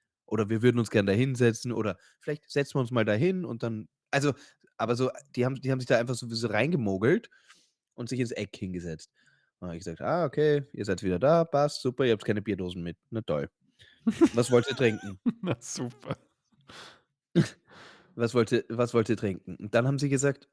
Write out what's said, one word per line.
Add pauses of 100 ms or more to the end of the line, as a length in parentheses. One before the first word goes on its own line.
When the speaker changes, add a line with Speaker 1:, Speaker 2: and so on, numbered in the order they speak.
(260)
Speaker 1:
Oder
wir
würden
uns
gern
da
hinsetzen
oder (220)
vielleicht
setzen
wir
uns
mal
da
hin
und
dann", (220)
also, (440)
aber
so, (260)
die
haben,
die
haben
sich
da
einfach
so,
wie
so
reingemogelt (680)
und
sich
ins
Eck
hingesetzt. (480)
Und
dann
habe
ich
gesagt:
"Ah,
okay, (100)
ihr
seid
wieder
da,
passt,
super,
ihr
habt
keine
Bierdosen
mit. (140)
Na
toll. (840)
Was
wollt
ihr
trinken?"
Speaker 2:
<laughs>
Na
super. (1160)
Speaker 1:
<laughs>
"Was
wollt
ihr,
was
wollt
ihr
trinken?"
Und
dann
haben
sie
gesagt,